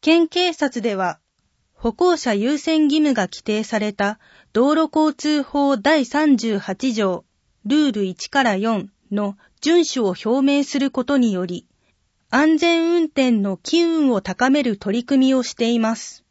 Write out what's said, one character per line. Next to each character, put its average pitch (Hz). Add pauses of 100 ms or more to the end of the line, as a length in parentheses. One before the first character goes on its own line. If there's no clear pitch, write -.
県 330
警 359
察 262
で 208
は、 180 (560)
歩 233
行 349
者 233
優 233
先 311
義 285
務 302
が 202
規 -
定 214
さ 220
れ 208
た 202 (320)
道 262
路 320
交 311
通 302
法 277
第 277
三 285
十 220
八 202
条、 202 (440)
ル 269
ー 294
ル 208
一 -
か 277
ら 220
四 202 (220)
の 202 (240)
遵 330
守 202
を 180 (160)
表 269
明 285
す 277
る 277
こ 254
と 277
に 240
よ 185
り、 175 (600)
安 311
全 339
運 339
転 269
の 202
機 339
運 320
を 208
高 247
め 285
る 233
取 208
り 240
組 262
み 262
を 254
し 247
て 233
い 233
ま 226
す。 -